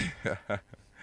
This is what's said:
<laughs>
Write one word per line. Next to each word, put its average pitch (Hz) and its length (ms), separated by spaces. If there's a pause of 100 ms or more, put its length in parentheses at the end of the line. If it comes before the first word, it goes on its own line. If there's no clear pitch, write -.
(240)
<laughs> - 340 (440)